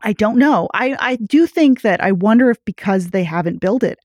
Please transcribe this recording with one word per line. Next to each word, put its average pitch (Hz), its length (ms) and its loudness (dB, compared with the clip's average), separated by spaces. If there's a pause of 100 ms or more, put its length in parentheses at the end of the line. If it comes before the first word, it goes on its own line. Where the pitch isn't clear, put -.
I 208 120 -2
don't 170 260 0
know. 254 340 2
I, 254 260 -2
I 254 180 -4
do 277 280 2
think 285 380 2
that 196 200 0
I 190 80 0
wonder 220 380 2
if 226 160 0
because 190 460 -4
they 190 120 -2
haven't 170 380 -4
built 220 220 0
it - 200 -4